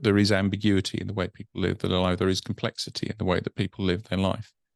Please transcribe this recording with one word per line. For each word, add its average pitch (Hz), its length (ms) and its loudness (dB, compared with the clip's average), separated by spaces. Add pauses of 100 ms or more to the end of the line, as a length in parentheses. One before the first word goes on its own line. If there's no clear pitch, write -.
there 101 180 4
is 104 140 6
ambiguity 98 680 2
in 98 60 -4
the 101 60 -6
way 98 160 -4
people - 320 -12
live 92 180 0
their 95 120 -2
life. 92 280 2
There 95 100 2
is 95 120 0
complexity - 640 -6
in - 120 -6
the 92 60 -4
way 90 140 2
that - 160 -6
people 98 300 -4
live 92 200 0
their 92 140 -4
life. 95 340 -2 (240)